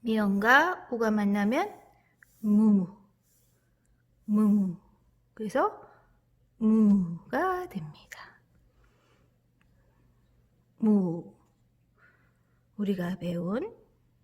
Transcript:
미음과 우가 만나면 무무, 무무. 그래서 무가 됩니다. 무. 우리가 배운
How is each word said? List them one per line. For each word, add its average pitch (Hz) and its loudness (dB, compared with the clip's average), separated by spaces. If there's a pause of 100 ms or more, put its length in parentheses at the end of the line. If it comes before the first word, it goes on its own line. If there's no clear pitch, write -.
미음과 220 2
우가 226 0
만나면 214 0 (640)
무무, 208 2 (1300)
무무. 208 2 (560)
그래서 262 -4 (760)
무가 220 0
됩니다. - -16 (2250)
무. 190 0 (1400)
우리가 190 -4
배운 180 -6 (500)